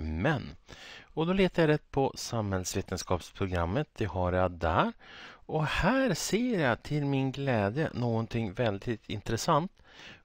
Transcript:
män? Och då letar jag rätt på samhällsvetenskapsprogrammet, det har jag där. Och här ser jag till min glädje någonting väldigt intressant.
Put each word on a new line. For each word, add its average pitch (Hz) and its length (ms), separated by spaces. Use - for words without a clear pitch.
män? 80 540
Och - 260
då 180 60
letar 185 300
jag 156 40
rätt 151 240
på 135 240
samhällsvetenskapsprogrammet, 95 1800
det 113 80
har 90 280
jag 92 180
där. 87 420
Och - 360
här 254 480
ser 226 460
jag 123 240
till 147 220
min 135 260
glädje 131 600
någonting 113 600
väldigt 107 560
intressant. 143 600